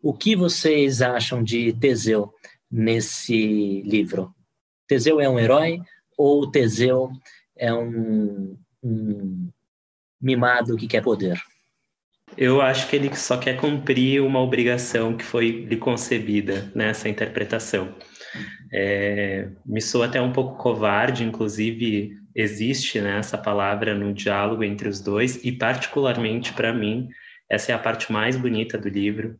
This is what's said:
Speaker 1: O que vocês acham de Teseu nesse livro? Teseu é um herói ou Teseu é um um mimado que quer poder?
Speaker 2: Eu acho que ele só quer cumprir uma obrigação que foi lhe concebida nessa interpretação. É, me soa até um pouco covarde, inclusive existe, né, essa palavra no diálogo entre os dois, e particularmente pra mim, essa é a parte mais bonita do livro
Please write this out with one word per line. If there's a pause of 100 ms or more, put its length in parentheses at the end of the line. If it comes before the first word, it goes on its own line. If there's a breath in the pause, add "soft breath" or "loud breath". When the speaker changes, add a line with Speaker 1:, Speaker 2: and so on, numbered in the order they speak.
Speaker 1:
O
que
vocês
acham
de
Teseu (360 loud breath)
nesse
livro? (540)
Teseu
é
um
herói (380 loud breath)
ou
Teseu (440 soft breath)
é
um (260)
um (680)
mimado
que
quer
poder? (1000)
Speaker 2:
Eu
acho
que
ele
só
quer
cumprir
uma
obrigação
que
foi
lhe
concebida
nessa
interpretação. (760 loud breath)
É, (160)
me
soa
até
um
pouco
covarde,
inclusive (160)
existe,
né,
essa
palavra
no
diálogo
entre
os
dois,
e
particularmente
pra
mim, (400 loud breath)
essa
é
a
parte
mais
bonita
do
livro